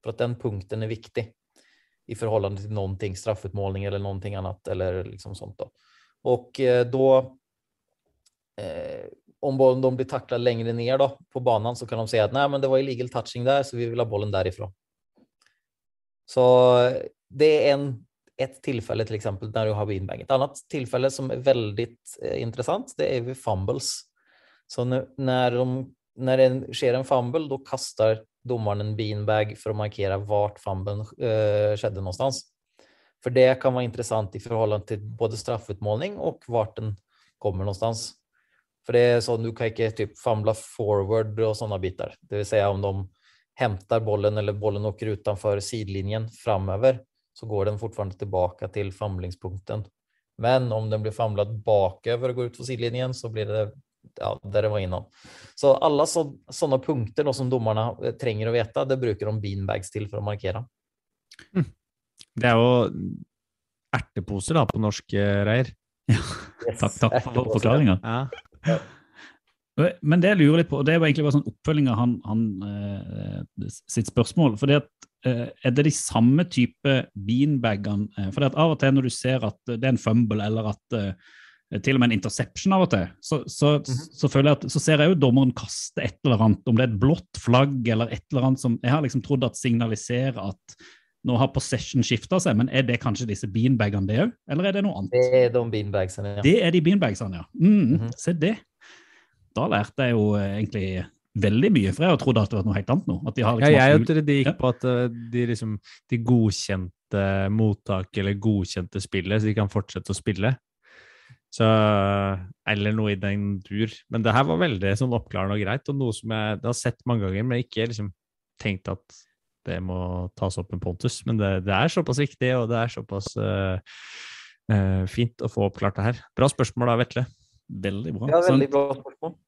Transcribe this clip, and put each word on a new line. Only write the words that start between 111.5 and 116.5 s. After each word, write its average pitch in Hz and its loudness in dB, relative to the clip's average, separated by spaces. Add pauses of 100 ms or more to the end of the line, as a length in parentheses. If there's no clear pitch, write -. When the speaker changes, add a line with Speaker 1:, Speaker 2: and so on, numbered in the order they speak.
Speaker 2:
Så, 113 0 (1040)
eller 104 0
noe 107 0
i - 0
den 101 -4
dur. 107 -4 (200)
Men 113 -2
det 107 2
her 131 4
var 160 0
veldig 101 0
sånn 123 -2
oppklarende 101 -4
og 104 -2
greit, 117 -4
og 143 -4
noe 127 -2
som 110 -10
jeg, 107 -4